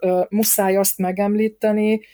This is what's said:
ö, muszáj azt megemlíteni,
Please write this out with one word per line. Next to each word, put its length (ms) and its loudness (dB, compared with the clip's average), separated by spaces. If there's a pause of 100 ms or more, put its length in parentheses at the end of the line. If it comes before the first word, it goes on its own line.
ö, 280 0
muszáj 480 0
azt 220 0
megemlíteni, 1040 0 (140)